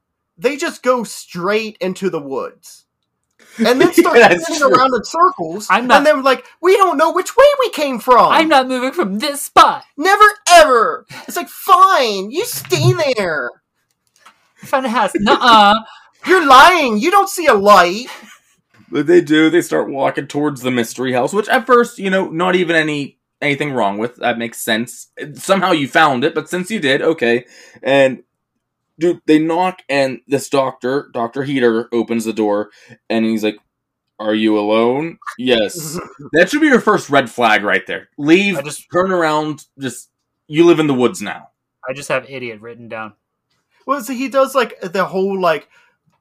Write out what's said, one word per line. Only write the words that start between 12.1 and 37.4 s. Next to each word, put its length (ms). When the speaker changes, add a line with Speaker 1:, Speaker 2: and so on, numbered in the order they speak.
Speaker 1:
you 140
stay 480
there." 340
Speaker 3:
I 40
found 200
a 40
house. 260
Nuh-uh. 680
Speaker 1:
<laughs> 260
"You're 180
lying. 540
You 120
don't 180
see 180
a 60
light." 540
Speaker 2:
But 160
they 140
do. 280
They 120
start 280
walking 380
towards 340
the 100
mystery 420
house, 200
which 160
at 180
first, 320
you 100
know, 200
not 260
even 200
any, 440
anything 300
wrong 280
with. 180
That 220
makes 240
sense. 460
Somehow 400
you 140
found 360
it, 100
but 160
since 220
you 80
did, 240
okay. 420
And, 400
dude, 300
they 100
knock, 500
and 400
this 220
doctor, 640
Doctor 300
Heater, 500
opens 320
the 80
door, 380
and 140
he's 180
like, 160
"Are 160
you 220
alone?" 600
"Yes." 600
Speaker 1:
<laughs> 180
Speaker 2:
That 160
should 120
be 60
your 140
first 300
red 180
flag 340